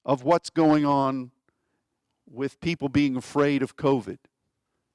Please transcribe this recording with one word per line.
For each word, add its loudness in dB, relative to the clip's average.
of -2
what's 0
going 4
on 0
with -8
people -4
being 0
afraid 0
of -8
covid. -2